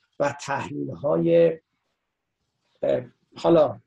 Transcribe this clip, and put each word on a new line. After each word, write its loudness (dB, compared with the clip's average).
و -2
تحلیل‌های، 0
اه، -2
حالا 2